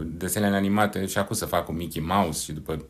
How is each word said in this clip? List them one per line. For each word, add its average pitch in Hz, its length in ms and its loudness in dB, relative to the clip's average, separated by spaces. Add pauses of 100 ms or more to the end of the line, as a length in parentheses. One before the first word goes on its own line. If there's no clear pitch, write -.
desenele 92 500 0
animate 98 500 2
și 92 120 -4
acum 101 180 0
se 87 100 -2
fac 85 200 0
cu - 60 -6
Mickey 82 340 -4
Mouse 87 380 2
și - 80 -8
după 78 380 -6